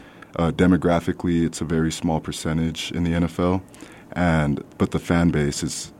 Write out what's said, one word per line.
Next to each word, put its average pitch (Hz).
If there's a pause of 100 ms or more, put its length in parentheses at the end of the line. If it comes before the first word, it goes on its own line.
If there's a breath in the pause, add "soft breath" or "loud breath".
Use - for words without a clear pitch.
(360 loud breath)
uh, 85
demographically 87
it's 78
a 87
very 80
small 80
percentage 80
in 85
the 82
N 87
F 85
L, 92 (500 loud breath)
and, 80 (140)
but -
the 80
fan 87
base 71
is -